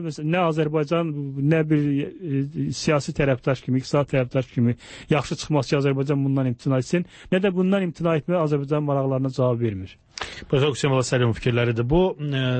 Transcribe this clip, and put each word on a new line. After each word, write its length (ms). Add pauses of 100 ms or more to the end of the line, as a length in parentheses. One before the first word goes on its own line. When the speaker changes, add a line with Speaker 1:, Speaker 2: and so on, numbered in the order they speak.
Speaker 1:
məs-, 180
nə 220
Azərbaycan, 640 (400)
nə 160
bir, 160 (220)
e, 720
siyasi 400
tərəfdaş 480
kimi, 180
iqtisadi 320
tərəfdaş 400
kimi 220 (340)
yaxşı 320
çıxması 320
ki, 80
Azərbaycan 420
bundan 280
imtina 300
etsin, 240 (260)
nə 100
də 120
bundan 320
imtina 340
etmək 260
Azərbaycan 400
maraqlarına 500
cavab 240
vermir. 360 (520)
Speaker 2:
Professor 240
Hüseyn 200
Bala 120
Səlimov 320
fikirləridir. 520
Bu, 120 (160)
e, 240 (200)